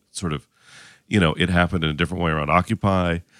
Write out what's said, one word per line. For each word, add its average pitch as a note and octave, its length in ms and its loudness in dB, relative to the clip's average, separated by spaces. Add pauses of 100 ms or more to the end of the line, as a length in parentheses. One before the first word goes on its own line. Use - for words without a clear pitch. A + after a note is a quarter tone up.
(120)
sort E2 220 -6
of, C#2+ 120 -8 (640)
you G#2+ 120 2
know, D#2+ 200 4
it F2 100 0
happened F2 340 2
in D#2 60 2
a D2+ 40 -2
different F2 300 -4
way E2+ 60 0
around D2+ 220 -2
Occupy, F2+ 680 0 (220)